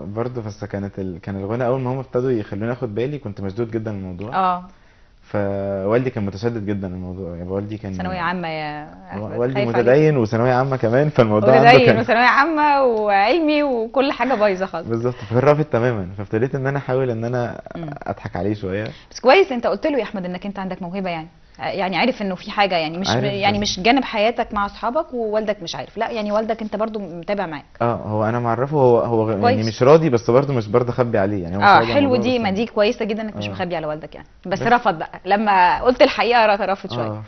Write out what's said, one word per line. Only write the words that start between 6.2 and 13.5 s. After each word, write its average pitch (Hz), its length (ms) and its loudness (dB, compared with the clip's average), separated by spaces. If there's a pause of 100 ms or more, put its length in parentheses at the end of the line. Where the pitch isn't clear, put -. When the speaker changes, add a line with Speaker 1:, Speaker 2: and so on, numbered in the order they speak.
Speaker 1:
متشدد 101 400 -4
جدًا 98 220 -4
للموضوع، 90 500 -8
يعني 87 120 -10
والدي 104 280 -4
كان 101 160 -10
Speaker 2:
ثانوية 180 260 -6
عامة 175 280 -4
يا 156 420 -8 (200)
أحمد، 107 280 -8
Speaker 1:
والدي 123 180 0
Speaker 2:
خايف 117 200 -2
عليك. 120 120 2
Speaker 1:
متدين 147 300 6
وثانوية 117 360 2
عامة 135 240 0
كمان، 123 320 2
فالموضوع 117 480 6
عنده 175 140 8
Speaker 2:
متدين - 140 8
Speaker 1:
كان 226 140 6
Speaker 2:
وثانوية 233 260 2
عامة 285 580 4
وعلمي 240 800 2